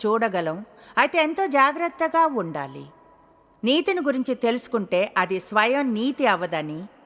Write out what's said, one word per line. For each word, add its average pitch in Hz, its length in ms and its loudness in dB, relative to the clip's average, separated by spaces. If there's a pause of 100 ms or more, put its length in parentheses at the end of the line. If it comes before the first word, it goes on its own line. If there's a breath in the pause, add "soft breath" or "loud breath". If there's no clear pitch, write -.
చూడగలం. 196 580 0 (340 loud breath)
అయితే 285 200 2
ఎంతో 320 280 0
జాగ్రత్తగా 320 800 2
ఉండాలి. 151 600 -6 (800)
నీతిని 339 360 2
గురించి 262 340 -2
తెలుసుకుంటే 226 840 0
అది 185 240 0
స్వయం 240 540 0
నీతి 254 320 0
అవ్వదని. 165 580 -2 (220)